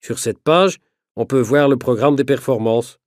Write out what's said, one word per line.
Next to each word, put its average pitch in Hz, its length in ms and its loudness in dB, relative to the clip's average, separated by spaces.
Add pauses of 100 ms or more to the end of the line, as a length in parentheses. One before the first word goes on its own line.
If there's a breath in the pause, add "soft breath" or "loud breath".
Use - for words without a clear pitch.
Sur - 160 -8
cette - 220 -6
page, 180 380 2 (380)
on 117 80 -4
peut 131 160 0
voir 139 280 2
le 135 100 2
programme 127 380 0
des 139 80 0
performances. 117 840 -2